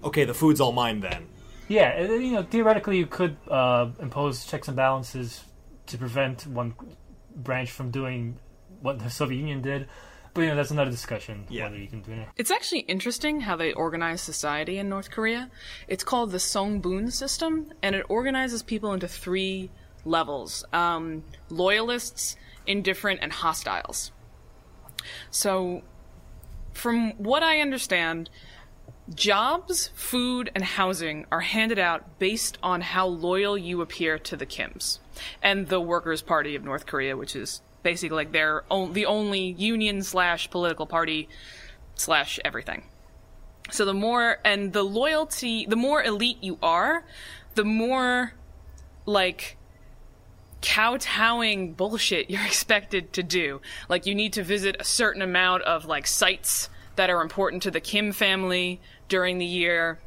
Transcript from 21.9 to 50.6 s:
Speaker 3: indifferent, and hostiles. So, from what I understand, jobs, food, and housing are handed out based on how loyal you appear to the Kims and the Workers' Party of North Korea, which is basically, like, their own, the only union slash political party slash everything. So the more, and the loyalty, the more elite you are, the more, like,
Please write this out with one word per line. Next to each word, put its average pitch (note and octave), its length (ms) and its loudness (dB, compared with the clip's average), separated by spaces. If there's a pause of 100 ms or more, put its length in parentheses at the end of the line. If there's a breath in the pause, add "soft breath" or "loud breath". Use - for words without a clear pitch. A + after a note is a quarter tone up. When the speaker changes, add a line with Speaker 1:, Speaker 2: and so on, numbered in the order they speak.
Speaker 3:
indifferent, G3 560 0
and D#3 100 -4
hostiles. - 800 -2 (1200 loud breath)
So, F#3 500 0 (920)
from A#3 460 0
what A#3+ 240 2
I D#4+ 200 4
understand, F3 680 0 (840 soft breath)
jobs, B3+ 800 2
food, B3 580 -2
and F#3+ 100 0
housing E3 680 0
are E3 100 2
handed A3 380 2
out E3+ 400 0
based - 420 0
on F3+ 200 2
how F#3 260 0
loyal F#3 500 0
you F3 240 -4
appear D#3+ 380 -2
to - 180 -8
the C3+ 80 -6
Kims - 540 -6 (420 loud breath)
and G3 260 4
the F#3 140 2
Workers' E3+ 400 0
Party D3 340 0
of C#3 80 -8
North C3+ 220 -6
Korea, C3+ 320 -2
which - 180 -8
is A#2 260 -8 (220)
basically, E3+ 340 -2
like, D3+ 160 -4
their D#3 360 2
own, F#3 240 2
the G#3 120 2
only G#3 340 2
union G3+ 640 0
slash F3 460 0
political E3+ 360 0
party D#3+ 440 0 (680 loud breath)
slash D3+ 480 2
everything. - 400 -4 (880)
So G#3+ 140 2
the G3 80 2
more, A#3 500 2
and G3+ 300 2
the G#3 100 4
loyalty, B3 840 0
the G#3 120 2
more C#4 260 4
elite A3+ 380 0
you F#3 200 -4
are, G3+ 440 2 (500 loud breath)
the G#3+ 80 4
more, B3 680 2 (720)
like, F#3 520 2 (1040)